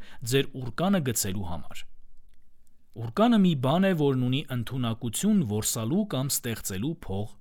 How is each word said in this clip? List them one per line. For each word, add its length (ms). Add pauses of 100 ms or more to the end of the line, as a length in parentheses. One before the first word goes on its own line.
(200)
ձեր 320
ուրկանը 480
գցելու 480
համար։ 340 (1120)
Ուրկանը 440
մի 160
բան 300
է, 80
որն 340
ունի 200
ընդունակություն 960
որսալու 640
կամ 280
ստեղծելու 600
փող 440